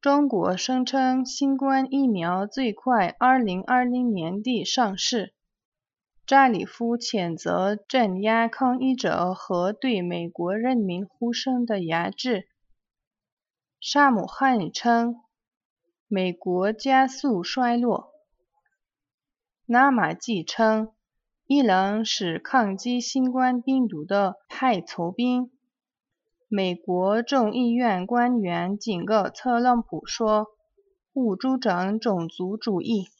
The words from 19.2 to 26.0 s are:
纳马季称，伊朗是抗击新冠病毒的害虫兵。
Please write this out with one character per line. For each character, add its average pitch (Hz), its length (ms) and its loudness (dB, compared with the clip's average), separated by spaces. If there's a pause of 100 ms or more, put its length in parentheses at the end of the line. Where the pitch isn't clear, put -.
纳 262 260 4
马 175 200 0
季 180 300 -4
称， 220 500 0 (540)
伊 277 160 4
朗 202 420 2
是 170 360 -4
抗 208 360 0
击 247 240 -4
新 254 300 -2
冠 254 320 0
病 262 240 2
毒 160 180 -6
的 196 340 0 (100)
害 240 320 0
虫 175 340 -6
兵。 247 380 0 (1040)